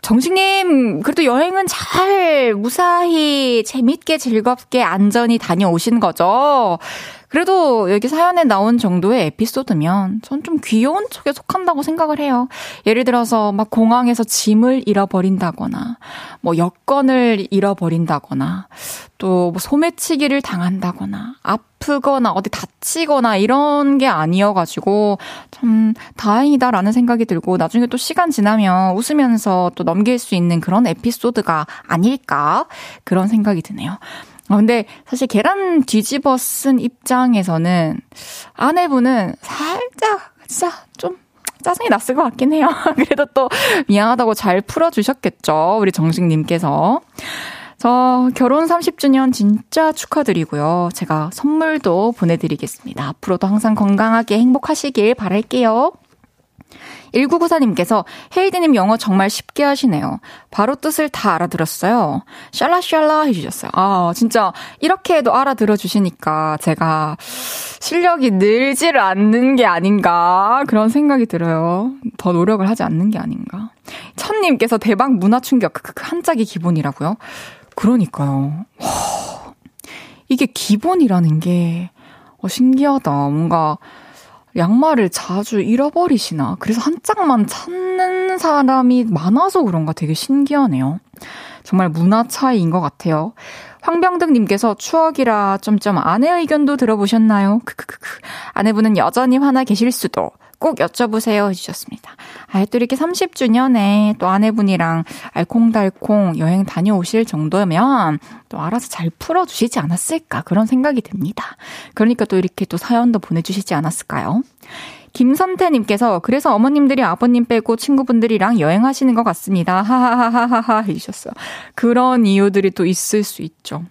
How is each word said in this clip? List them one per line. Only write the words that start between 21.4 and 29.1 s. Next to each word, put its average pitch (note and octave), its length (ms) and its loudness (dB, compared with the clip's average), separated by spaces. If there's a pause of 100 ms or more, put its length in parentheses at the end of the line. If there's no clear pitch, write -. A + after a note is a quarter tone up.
아프거나 C4 920 -2
어디 G3 200 -4
다치거나 C4+ 840 -2
이런 C#4 600 2
게 C4+ 100 2
아니어가지고 G3 1120 0 (340)
참 A3 420 2 (220)
다행이다라는 A#3 760 2
생각이 A#3+ 340 2
들고, F3+ 320 -2
나중에 A3 300 0
또 B3 100 -4
시간 E4 320 -2
지나면 G3 640 2
웃으면서 A3 800 0